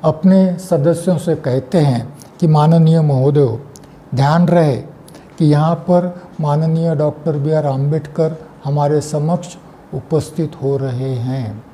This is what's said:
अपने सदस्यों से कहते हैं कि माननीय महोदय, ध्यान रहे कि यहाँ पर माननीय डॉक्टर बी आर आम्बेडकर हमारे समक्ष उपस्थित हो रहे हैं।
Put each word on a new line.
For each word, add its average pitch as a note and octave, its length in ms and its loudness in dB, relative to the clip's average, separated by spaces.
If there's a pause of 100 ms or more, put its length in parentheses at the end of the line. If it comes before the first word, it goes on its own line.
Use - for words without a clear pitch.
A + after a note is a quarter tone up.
अपने F#3 560 2
सदस्यों E3 580 0
से D#3 180 -2
कहते C3+ 420 -2
हैं C3 360 0 (260)
कि E3+ 80 2
माननीय D#3+ 540 4
महोदय, C#3+ 580 2 (560)
ध्यान D3+ 320 2
रहे D#3 280 2 (640)
कि E3 60 4
यहाँ D3+ 300 2
पर F3 460 -2 (200)
माननीय D#3+ 540 0
डॉक्टर D3+ 360 -2
बी D3+ 200 -2
आर D3+ 140 0
आम्बेडकर D3+ 720 -2 (280)
हमारे D3 360 0
समक्ष D#3 540 -4 (380)
उपस्थित D3 580 -4 (120)
हो C#3 140 -2
रहे C3 360 -4
हैं। A#2+ 500 -6 (100)